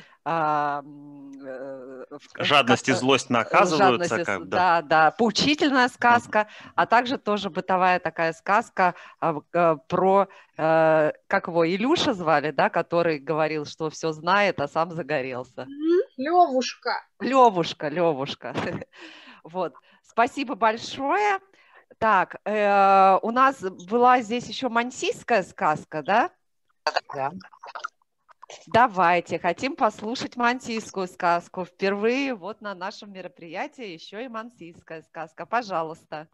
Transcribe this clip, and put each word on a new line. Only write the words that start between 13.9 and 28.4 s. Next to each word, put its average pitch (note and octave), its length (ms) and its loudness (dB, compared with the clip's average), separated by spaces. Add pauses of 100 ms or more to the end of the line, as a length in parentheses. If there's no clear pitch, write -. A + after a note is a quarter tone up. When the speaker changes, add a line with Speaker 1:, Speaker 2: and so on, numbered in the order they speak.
Speaker 1:
знает, F3 500 0
а C#3+ 60 -2
сам E3+ 240 -2
загорелся. C3 720 -6
Speaker 3:
Мгм. D#4 360 0 (160)
Лёвушка. C4 840 0 (160)
Speaker 1:
Лёвушка, G3 680 2
Лёвушка. C#3 640 -4
<laughs> - 340 -8 (580)
Вот. F3 300 -8 (260)
Спасибо A#3+ 540 -2
большое. C#4 840 -2 (600)
Так, A3 460 2
э, G3 760 6
у A3 100 -4
нас B3 300 2
была A#3 600 2
здесь A#3 260 -6
ещё A#3+ 220 -6
мансийская A#3+ 760 -2
сказка, D#3 580 -4
да? G#3+ 300 0 (840)
Speaker 4:
Да. C#3 180 -4 (1400)